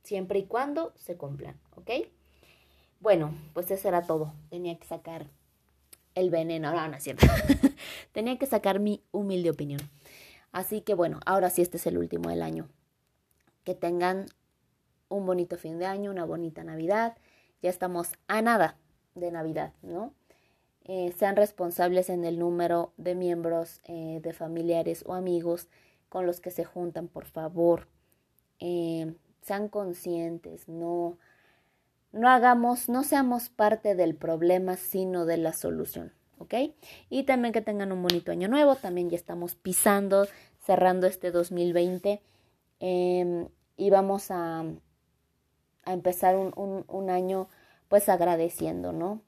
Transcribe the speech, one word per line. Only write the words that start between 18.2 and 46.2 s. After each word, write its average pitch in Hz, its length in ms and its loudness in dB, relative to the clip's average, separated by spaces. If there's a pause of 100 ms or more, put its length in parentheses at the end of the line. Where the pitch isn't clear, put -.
a 214 140 0
nada 220 360 4 (360)
de 175 160 -6
Navidad, 156 420 -6 (100)
¿no? 185 300 -10 (720)
Eh, 180 300 -4
sean 196 200 2
responsables 180 760 2
en 175 140 -2
el 170 140 -2
número 170 580 0
de 180 180 -4
miembros, 170 680 -2
eh, 160 380 -10
de 160 100 -6
familiares 165 760 -2
o 180 80 -8
amigos 175 540 -2 (400)
con 185 180 -4
los 175 140 -4
que 180 100 -10
se 170 140 -6
juntan, 170 440 -8
por - 180 -14
favor. 165 600 2 (720)
Eh, 165 560 -4 (260)
sean 202 280 -6
conscientes, 170 1000 -6
no, 170 480 -4 (960)
no 226 160 4
hagamos, 247 600 6
no 247 160 0
seamos 254 460 2
parte 214 440 2
del 165 220 2
problema, 180 600 2
sino 185 500 -2
de 165 100 2
la 160 160 0
solución, 165 600 -6 (260)
¿ok? - 160 -8 (540)
Y 262 140 -2
también 247 300 2
que 220 100 0
tengan 202 300 -4
un 185 100 -4
bonito 175 300 0
año 180 160 -2
nuevo. 277 260 6
También 180 360 -2
ya 170 60 -2
estamos 175 380 -8
pisando, 196 720 2 (400)
cerrando 185 400 6
este 185 240 0
dos 175 220 0
mil 175 200 0
veinte. 180 480 2 (600)
Em, 180 680 0 (280)
y 196 140 2
vamos 196 400 4
a, 165 340 -6 (1200)
a 185 80 -6
empezar 180 440 4